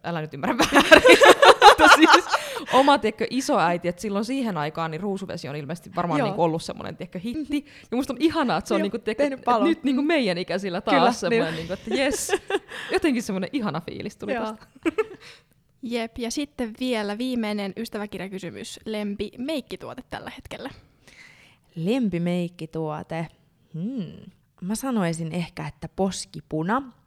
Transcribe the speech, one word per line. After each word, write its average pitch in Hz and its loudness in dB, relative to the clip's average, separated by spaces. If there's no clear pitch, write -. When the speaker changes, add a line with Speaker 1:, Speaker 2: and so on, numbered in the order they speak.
Speaker 1:
älä 170 -6
nyt 151 -10
ymmärrä 160 -4
väärin. 320 8
<laughs> 453 10
Mutta 349 10
siis 330 6
oma, 277 6
tiedätkö, 214 -4
isoäiti, 175 0
et 175 -6
silloin 208 -6
siihen 233 -6
aikaan 156 -6
niin 160 -10
ruusuvesi 190 -8
on 143 -10
ilmeisesti 151 -12
varmaan 175 -2
Speaker 2:
Joo. 233 0
Speaker 1:
niinku 190 -2
ollut 165 -2
semmonen, - -12
tiedätkö, 175 -14
hitti. 277 -6
Speaker 2:
Mhm. - -20
Speaker 1:
Ja 226 -4
musta 269 -4
on 233 -8
ihanaa, 294 0
että - -8
se 302 0
on 294 0
Speaker 2:
Joo, - 0
Speaker 1:
niinku, 202 -4
tiedätkö, 214 -4
Speaker 2:
tehnyt 269 -2
Speaker 1:
et - -20
Speaker 2:
palon. 240 2
Speaker 1:
nyt 320 -2
niinku 269 0
meidän 277 0
ikäisillä 185 -6
taas 196 0
Speaker 2:
Kyllä, 190 4
Speaker 1:
semmonen, 214 -2
Speaker 2:
niin. 160 -6
Speaker 1:
niinku, 165 -8
että 220 -6
jes. 277 0
Speaker 2:
<laughs> - -10
Speaker 1:
Jotenkin 277 0
semmonen 190 -6
ihana 208 -4
fiilis - -12
tuli 233 -6
Speaker 2:
Joo. 220 -4
Speaker 1:
tosta. 220 -12
Speaker 3:
Jep, 233 -6
ja 233 -6
sitten 247 -6
vielä 214 -4
viimeinen 208 -4
ystäväkirjakysymys. 190 -12
Lempi 208 -8
meikkituote 262 -10
tällä - -12
hetkellä? 240 -14
Speaker 2:
Lempi 185 -2
meikkituote? 165 -6
Hmm. 190 -8
Mä 185 -6
sanoisin 170 -4
ehkä, 160 -8
että - -14
poskipuna. 190 -4